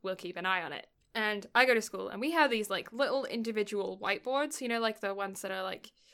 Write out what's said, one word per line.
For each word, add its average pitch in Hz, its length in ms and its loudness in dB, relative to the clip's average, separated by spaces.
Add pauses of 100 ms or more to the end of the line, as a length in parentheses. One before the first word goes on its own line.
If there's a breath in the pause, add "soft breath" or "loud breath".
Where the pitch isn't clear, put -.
We'll 185 140 -4
keep 180 200 -10
an 175 100 -4
eye 185 160 2
on 147 100 -6
it." - 140 -10 (280)
And 214 400 0
I 247 100 10
go 254 100 6
to 220 80 2
school 196 260 -6
and 196 120 -6
we 302 120 -2
have 302 180 6
these, 214 200 0
like, 190 220 -4
little 262 320 0
individual 208 800 -2
whiteboards, 262 580 0
you 254 80 -4
know, 233 120 0
like, 220 200 0
the 196 140 -2
ones 196 280 -6
that 190 80 -6
are, 190 120 -4
like, - 280 -8 (240 soft breath)